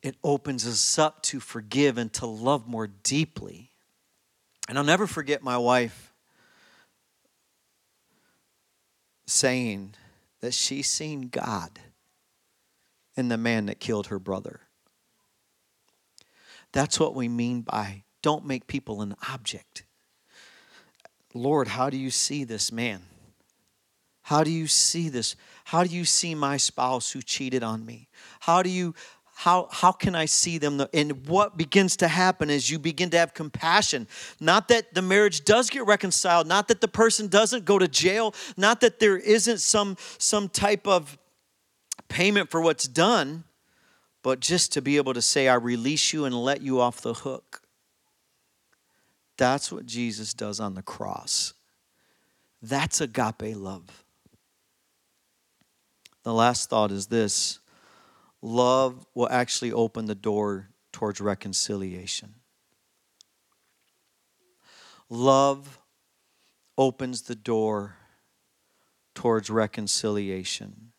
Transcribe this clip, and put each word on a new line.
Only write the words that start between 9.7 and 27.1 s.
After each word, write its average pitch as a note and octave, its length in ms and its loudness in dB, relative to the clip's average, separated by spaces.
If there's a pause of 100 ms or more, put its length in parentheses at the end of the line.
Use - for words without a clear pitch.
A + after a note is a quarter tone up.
that B2 120 -6
she C#3 300 -4
seen C#3+ 460 -6
God G2+ 500 -8 (1400)
in B2 140 -2
the A#2 80 0
man A2+ 300 0
that G2+ 120 -8
killed G#2 300 -4
her G2+ 100 -6
brother. F#2+ 440 -8 (2000)
That's - 280 0
what D3 160 2
we B2 120 -2
mean A#2+ 340 -2
by G2+ 420 -6 (180)
don't D3+ 240 0
make C3 220 -6
people G#2+ 340 -8
an G2+ 140 -8 (120)
object. - 540 -12 (1500)
Lord, C3+ 340 0
how B2+ 220 -2
do C#3 60 -6
you C3+ 140 -6
see - 340 -2
this A2+ 260 -4
man? A2+ 320 -6 (1200)
How D#3 220 2
do D3+ 80 -4
you D#3+ 160 -4
see E3+ 400 2
this? B2 260 -4 (300)
How E3+ 180 2
do F3+ 80 0
you F3 140 -4
see E3 320 0
my C#3+ 200 0
spouse B2+ 540 0